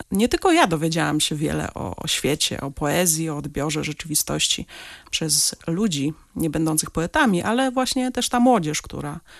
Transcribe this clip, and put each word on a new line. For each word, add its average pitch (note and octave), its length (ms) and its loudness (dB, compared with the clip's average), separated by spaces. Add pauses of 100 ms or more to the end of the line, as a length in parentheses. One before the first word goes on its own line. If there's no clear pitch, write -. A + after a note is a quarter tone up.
(120)
nie G#3+ 180 4
tylko F4+ 220 2
ja D#4+ 160 6
dowiedziałam D#3+ 520 0
się D3+ 160 0
wiele D3+ 380 -2
o, - 220 -8
o - 120 -10
świecie, - 540 -2
o C#3 100 -6
poezji, D#3+ 580 0
o D3 80 -4
odbiorze D3 460 -4
rzeczywistości D3+ 800 -2 (460)
przez - 440 0 (120)
ludzi E3 460 0 (220)
nie D#3 140 0
będących D#3 420 0
poetami, F3 500 2
ale B3+ 300 0
właśnie B3+ 400 0
też - 180 -2
ta B3 100 2
młodzież, G#3 420 4
która C#3+ 380 -8 (200)